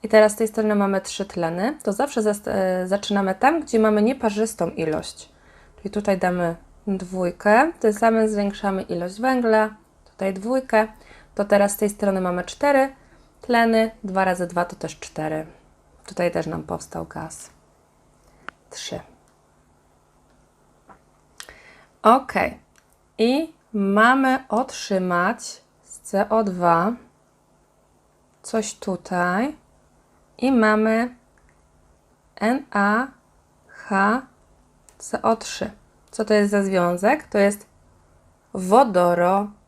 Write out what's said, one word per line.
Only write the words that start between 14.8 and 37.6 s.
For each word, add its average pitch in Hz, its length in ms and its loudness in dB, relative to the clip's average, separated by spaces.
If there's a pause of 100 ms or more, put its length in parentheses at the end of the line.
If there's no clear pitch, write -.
cztery. 156 480 -8 (600)
Tutaj 175 240 -4
też 165 160 -4
nam 160 160 -8
powstał 165 420 -10
gaz. 160 460 -14 (1200)
Trzy. - 300 -12 (3000)
Ok. 262 300 4 (840)
I 269 360 0 (180)
mamy 240 760 2
otrzymać 190 1120 -4 (200)
z - 160 -20
C - 300 -2
O 220 160 2
dwa 175 480 2 (1500)
coś 214 320 -6
tutaj 185 840 -4 (840)
i 254 140 0
mamy 220 640 2 (1200)
N 254 340 -2
A 208 360 0 (600)
H 208 540 -2 (760)
C - 240 -8
O 226 140 2
trzy. - 340 -10 (400)
Co 220 140 -6
to 214 100 2
jest 202 160 4
za 202 120 2
związek? 180 600 0
To - 140 -4
jest 202 280 2 (880)